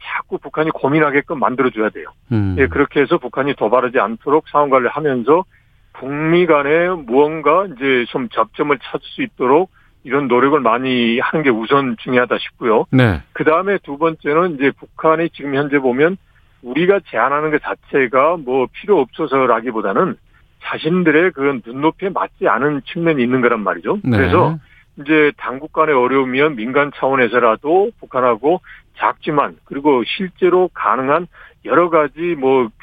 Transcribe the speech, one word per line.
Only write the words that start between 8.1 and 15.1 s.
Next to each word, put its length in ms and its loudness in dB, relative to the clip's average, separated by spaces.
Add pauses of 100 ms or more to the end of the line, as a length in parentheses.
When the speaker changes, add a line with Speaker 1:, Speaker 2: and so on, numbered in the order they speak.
Speaker 1:
접점을 500 -2
찾을 240 -10
수 180 -12
있도록 480 0 (340)
이런 240 -2
노력을 320 4
많이 600 0
하는 240 -2
게 80 4
우선 480 0
중요하다 400 0
싶고요. 500 0
Speaker 2:
네. 320 2 (120)
Speaker 1:
그다음에 500 0
두 160 -12
번째는 560 -2
이제 160 0
북한이 600 -2